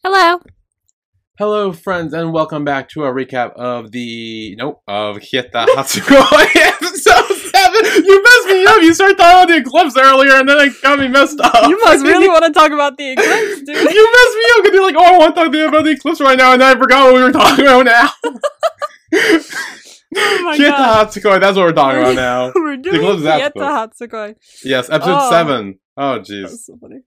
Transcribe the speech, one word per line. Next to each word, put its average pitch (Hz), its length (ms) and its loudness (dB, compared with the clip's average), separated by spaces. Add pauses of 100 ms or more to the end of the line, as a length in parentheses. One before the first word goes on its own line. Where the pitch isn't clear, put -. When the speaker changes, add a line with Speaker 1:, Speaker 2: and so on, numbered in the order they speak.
Speaker 1:
Hello. 359 300 0 (960)
Speaker 2:
Hello, 208 360 -4
friends, 165 420 -10
and 165 180 -8
welcome 156 320 -6
back 135 260 -6
to 156 120 -10
a 135 100 -6
recap 127 420 -8
of 120 360 -10
the, 113 640 -14
nope, 127 320 -14
of 104 300 -8
Kieta 117 500 -6
Hatsukoi 277 800 2
<laughs> - 80 -4
episode 359 840 0 (140)
seven. 381 540 0
You 392 180 4
messed 466 320 4
me 370 120 0
up. 427 160 4
You 330 120 4
started 381 240 2
talking 359 240 6
about 370 60 2
the 339 80 2
eclipse 269 420 -2
earlier, 269 400 4
and 269 100 0
then 285 100 2 (100)
it - 120 -8
got 277 200 0
me 269 80 -4
messed 277 320 0
up. 240 280 2
Speaker 1:
You 339 160 0
must 294 200 4
Speaker 2:
<laughs> - 0 -
Speaker 1:
really 359 240 2
wanna 330 240 2
talk 311 180 2
about 285 260 -4
the 277 180 -10
eclipse, 392 480 -4
dude. 277 40 -18
Speaker 2:
You 415 460 2
messed 494 240 2
me 453 80 -2 (100)
up 415 100 2
'cause 403 100 2
you're 381 120 4
like, 349 100 -2
"Oh, 349 180 6
I 359 40 4
wanna 320 160 2
talk 330 140 -2
about 302 360 -2
the 311 60 -2
eclipse 294 300 -6
right 269 180 2
now," 254 140 4
and 254 100 2
I 262 160 4
forgot 262 280 2
what 254 100 6
we 254 80 2
were 254 80 2
talking 269 340 2
about 262 200 4
now. 233 240 2 (1000)
<laughs> 370 280 0 (800)
Speaker 1:
Oh 415 260 -4
my 320 120 -4
Speaker 2:
Kieta 285 140 2
Speaker 1:
God. 226 380 0
Speaker 2:
Hatsukoi, 196 320 -2
that's 196 160 0
what 190 80 0
we're 170 80 2
talking 139 280 0
about 127 140 0
now. 127 380 -4
Speaker 1:
<laughs> - 20 -20
We're 302 220 -10
Speaker 2:
The 254 60 -18
Speaker 1:
doing 370 200 -6
Speaker 2:
eclipse 392 200 -2
is - 40 -6
Speaker 1:
Kieta - 140 0
Speaker 2:
episode. 254 680 -8
Speaker 1:
Hatsukoi. 214 260 -14 (300)
Speaker 2:
Yes, 131 240 -4
episode 240 300 -2
Speaker 1:
Oh. 269 120 -2
Speaker 2:
seven. 131 500 -4 (160)
Oh, 135 240 -6
jeez. 101 240 -14
Speaker 1:
That 95 80 -16
was 233 120 -20
so - 160 -20
funny. 240 260 -20